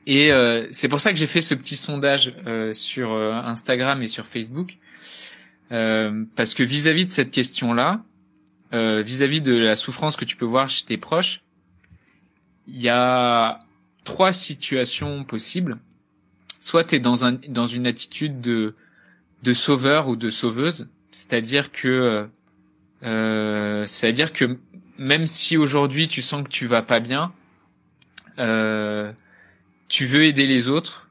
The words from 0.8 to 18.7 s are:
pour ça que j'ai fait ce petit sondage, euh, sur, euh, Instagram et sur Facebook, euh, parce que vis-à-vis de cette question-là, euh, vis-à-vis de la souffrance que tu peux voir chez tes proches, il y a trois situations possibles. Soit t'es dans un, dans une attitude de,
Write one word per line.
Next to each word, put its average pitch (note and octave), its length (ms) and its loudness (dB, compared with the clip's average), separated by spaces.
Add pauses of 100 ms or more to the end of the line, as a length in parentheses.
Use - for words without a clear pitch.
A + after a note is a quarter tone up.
pour C#3+ 120 0
ça G#3+ 120 4
que E3 60 -2
j'ai D#3 80 2
fait E3 160 0
ce D3+ 120 0
petit C3+ 220 -4
sondage, C#3 580 0 (120)
euh, A2 260 -4
sur, A2+ 400 -4
euh, A2 200 -2
Instagram B2 680 -2
et A2+ 60 -4
sur - 180 -6
Facebook, B2 520 -8 (960)
euh, A2 520 0 (100)
parce A2+ 200 0
que C#3 80 2
vis-à-vis D3+ 440 2
de F#3 60 0
cette - 180 2
question-là, C3 720 0 (720)
euh, A2 300 0
vis-à-vis C3+ 380 0
de C3 140 2
la A2 220 4
souffrance D3 400 -2
que - 80 -6
tu - 120 -8
peux - 80 -4
voir C3 240 2
chez - 180 -4
tes A2+ 100 -4
proches, - 460 -4 (1200)
il C3 140 -14
y A#2+ 80 0
a A#2+ 720 2 (440)
trois F#3+ 280 2
situations C#3 920 -2
possibles. B2+ 540 -4 (840)
Soit E3 240 2
t'es D3+ 160 2
dans A#2+ 240 2
un, B2 80 2
dans B2 340 -4
une B2 200 -4
attitude C3 540 -6
de, A2+ 340 -2 (680)